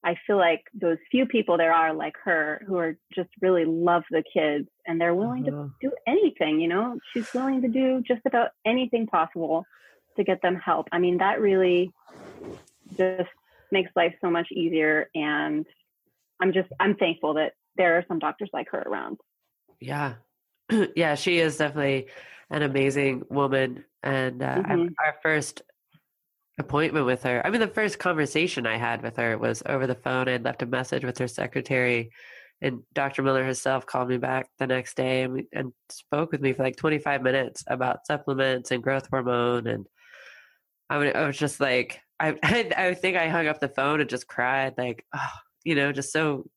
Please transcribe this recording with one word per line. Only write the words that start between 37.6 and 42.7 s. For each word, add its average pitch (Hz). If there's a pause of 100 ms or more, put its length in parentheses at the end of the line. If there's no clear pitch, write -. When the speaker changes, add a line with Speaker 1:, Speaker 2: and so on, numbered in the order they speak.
Speaker 2:
about 127
supplements 135
and 123
growth 135
hormone. 120
And 110 (1040)
I 147
mean, 147
I 151
was 139
just 147
like, 127 (200)
I, 156
<laughs> -
I, 202